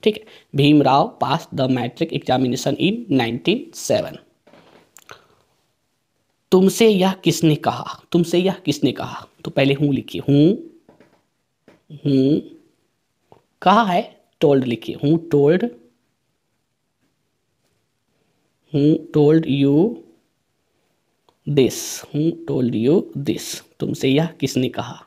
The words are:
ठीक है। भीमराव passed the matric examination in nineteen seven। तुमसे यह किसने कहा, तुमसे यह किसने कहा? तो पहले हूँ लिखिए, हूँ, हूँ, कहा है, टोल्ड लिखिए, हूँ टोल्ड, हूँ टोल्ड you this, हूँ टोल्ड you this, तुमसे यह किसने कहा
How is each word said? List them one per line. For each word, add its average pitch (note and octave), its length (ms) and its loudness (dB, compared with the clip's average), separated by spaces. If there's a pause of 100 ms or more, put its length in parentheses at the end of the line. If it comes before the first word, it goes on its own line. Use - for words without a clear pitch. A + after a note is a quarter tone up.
ठीक G#3+ 140 2
है। - 60 -18 (320)
भीमराव C#3+ 680 4
passed C#3 360 -6
the C3 120 0
matric B2+ 480 -4
examination B2+ 680 -2
in A3 120 -2 (200)
nineteen B2 420 -2 (140)
seven। - 420 -4 (2250)
तुमसे F#3+ 380 4
यह F#3+ 240 2 (100)
किसने D#3+ 320 2 (100)
कहा, - 200 -4 (260)
तुमसे E3+ 280 0
यह F#3 260 -2
किसने - 260 -2
कहा? - 360 -12 (180)
तो D3+ 60 -8
पहले C#3 220 2
हूँ C#3+ 200 0
लिखिए, A#2+ 360 -8
हूँ, C#3+ 200 6 (1600)
हूँ, C#3 360 2 (1200)
कहा G#3 220 4
है, F#3+ 180 0 (400)
टोल्ड C#3 240 4
लिखिए, A#2+ 380 -6
हूँ D3+ 140 2 (120)
टोल्ड, D3 340 2 (3000)
हूँ D3+ 220 2 (180)
टोल्ड D#3 320 4
you C#3 300 0 (1700)
this, C#3 320 0 (360)
हूँ D#3 160 0 (160)
टोल्ड B2+ 280 -2
you B2+ 260 2 (280)
this, - 320 -6 (180)
तुमसे - 300 -2
यह C#3+ 160 2 (140)
किसने B2+ 300 -2
कहा - 380 -10